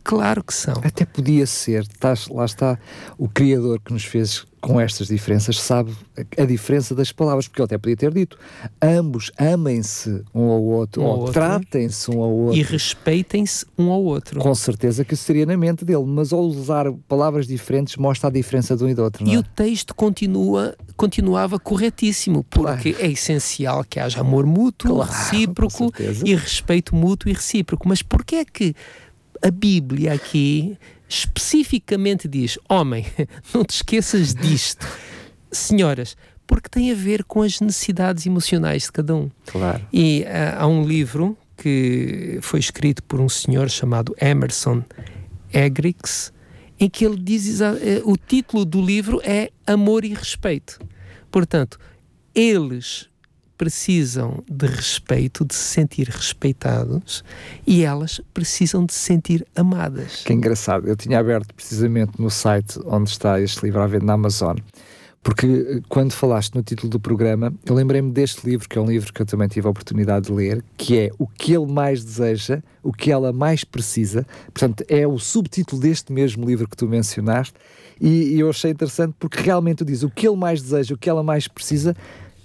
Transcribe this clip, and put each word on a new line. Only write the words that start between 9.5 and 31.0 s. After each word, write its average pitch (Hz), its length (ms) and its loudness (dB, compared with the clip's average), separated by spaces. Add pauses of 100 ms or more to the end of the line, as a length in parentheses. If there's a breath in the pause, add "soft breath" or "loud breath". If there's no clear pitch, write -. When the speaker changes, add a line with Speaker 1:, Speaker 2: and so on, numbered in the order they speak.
Speaker 2:
um 117 160 2
ao 113 120 4
outro", 113 400 0
Speaker 1:
Um 139 40 2
ao 135 60 2
Speaker 2:
ou - 80 0
Speaker 1:
outro. 123 120 -4
Speaker 2:
"Tratem-se 160 800 0
um 117 120 0
ao 113 80 2
outro". 117 280 2
Speaker 1:
E 151 40 4
respeitem-se 175 1000 -2 (140)
um 175 120 2
ao 190 120 0
outro. 143 360 -4
Speaker 2:
Com 135 160 4
certeza 120 480 0
que - 120 -4
isso 147 100 -4
seria 151 220 2
na 175 100 0
mente 170 260 0
dele, 165 240 2
mas 143 240 0
ao 170 120 0
usar 143 500 -2 (160)
palavras 147 380 0
diferentes 131 500 -2
mostra 139 320 0
a 127 40 0
diferença 127 440 0
de 120 80 0
um 131 60 2
e 131 40 0
do 117 80 0
outro, 107 220 -2
não 107 80 4
Speaker 1:
E 220 40 6
Speaker 2:
é? - 20 4
Speaker 1:
o 233 40 2
texto 214 520 -2
continua, 196 840 0 (180)
continuava 190 640 0
corretíssimo, 202 840 0
porque 151 480 0
Speaker 2:
Claro. - 140 -2
Speaker 1:
é 160 60 2
essencial 139 760 -2
que - 100 -8
haja 123 220 -4
amor 135 240 4
mútuo, 175 520 2
Speaker 2:
Claro, 131 140 0
Speaker 1:
recíproco 208 680 0 (120)
Speaker 2:
com - 60 -8
certeza. 104 300 -4
Speaker 1:
e 196 80 6
respeito - 600 0
mútuo 175 340 2
e 202 40 2
recíproco. - 560 -2
Mas 185 140 2
porquê - 340 0
é 320 80 0
que 175 300 -2 (680 loud breath)
a 190 80 4
Bíblia 160 600 2
aqui 147 680 0 (300 loud breath)